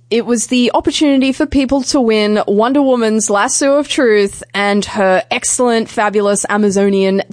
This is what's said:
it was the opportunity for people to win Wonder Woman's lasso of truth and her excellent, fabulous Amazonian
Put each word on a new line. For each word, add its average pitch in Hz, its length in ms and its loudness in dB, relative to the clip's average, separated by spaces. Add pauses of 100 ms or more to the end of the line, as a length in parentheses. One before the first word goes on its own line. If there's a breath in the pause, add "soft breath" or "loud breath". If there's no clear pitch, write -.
it 220 160 0
was 226 220 -2
the 247 260 0
opportunity 277 600 0
for 311 120 -2
people 269 380 0
to - 160 -2
win 214 480 2
Wonder 240 340 2
Woman's 226 480 0
lasso 254 480 0
of 294 120 -2
truth 214 520 0 (120)
and 202 320 0
her 190 440 0
excellent, 240 600 -2
fabulous 202 580 0
Amazonian 196 760 0 (120)